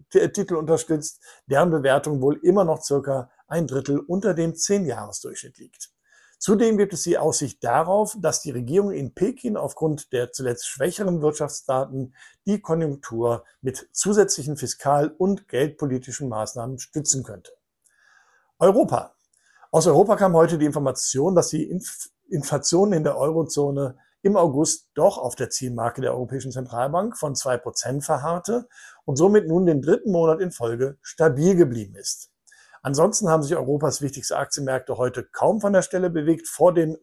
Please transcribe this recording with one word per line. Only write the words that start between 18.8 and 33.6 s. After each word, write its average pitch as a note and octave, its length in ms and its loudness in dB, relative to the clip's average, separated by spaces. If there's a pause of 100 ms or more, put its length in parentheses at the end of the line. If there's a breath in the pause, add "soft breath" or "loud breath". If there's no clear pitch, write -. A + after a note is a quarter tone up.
Aus D#3 160 4
Europa F#3 300 6
kam F#3+ 180 4
heute E3 240 6
die D3+ 80 2
Information, C#3+ 680 0
dass E3+ 140 4
die - 200 -4
Inf-, - 420 -10 (180)
Inflation F3 640 0
in D#3 120 0
der D3 140 0
Eurozone C#3 800 -2 (260 soft breath)
im G3+ 120 4
August D#3+ 580 2
doch F#3 240 4
auf B2 160 -6
der B2 160 -6
Zielmarke A#2+ 500 -4
der B2 120 -2
Europäischen B2+ 400 -6
Zentralbank C3 640 -4
von C#3+ 180 -6
zwei B2+ 220 -4
Prozent B2+ 480 -6
verharrte E3+ 640 -4 (360 loud breath)
und C3+ 120 -2
somit F#3 320 6
nun F3 180 4
den D3+ 160 2
dritten F#3 300 2
Monat D#3+ 280 4
in F3+ 120 -4
Folge A#2+ 500 -4
stabil D#3+ 540 2
geblieben A#2 400 2
ist. - 340 -12 (540 soft breath)
Ansonsten E3 440 2
haben D#3+ 140 4
sich D3 140 -2
Europas C#3+ 440 -2